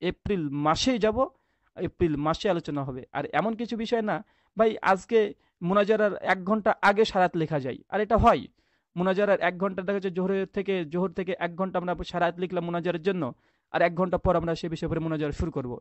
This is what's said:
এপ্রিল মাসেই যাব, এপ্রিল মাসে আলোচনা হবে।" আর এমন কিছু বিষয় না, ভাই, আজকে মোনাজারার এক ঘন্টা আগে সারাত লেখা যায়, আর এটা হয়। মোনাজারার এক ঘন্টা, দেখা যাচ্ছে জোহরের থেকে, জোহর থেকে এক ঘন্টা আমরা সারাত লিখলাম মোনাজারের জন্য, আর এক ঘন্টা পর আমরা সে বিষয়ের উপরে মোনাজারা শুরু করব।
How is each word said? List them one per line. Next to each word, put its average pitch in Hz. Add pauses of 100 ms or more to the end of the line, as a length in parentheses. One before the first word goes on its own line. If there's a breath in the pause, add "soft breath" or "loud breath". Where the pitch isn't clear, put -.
এপ্রিল 175
মাসেই 156
যাব, 220 (480)
এপ্রিল -
মাসে 156
আলোচনা 151
হবে।" 131
আর - (100)
এমন 220
কিছু 226
বিষয় 226
না, 208 (320)
ভাই, 220
আজকে 202 (280)
মোনাজারার 202
এক 180
ঘন্টা 214
আগে 208
সারাত 180
লেখা 160
যায়, 127 (120)
আর 196
এটা 214
হয়। 190 (480)
মোনাজারার 190
এক 180
ঘন্টা, 190
দেখা 190
যাচ্ছে 196
জোহরের 190
থেকে, 190
জোহর 175
থেকে 180
এক 175
ঘন্টা 180
আমরা 175
সারাত 175
লিখলাম 180
মোনাজারের 170
জন্য, 165 (380)
আর 165
এক 175
ঘন্টা 180
পর 180
আমরা 165
সে 170
বিষয়ের 165
উপরে 160
মোনাজারা 156
শুরু 165
করব। 123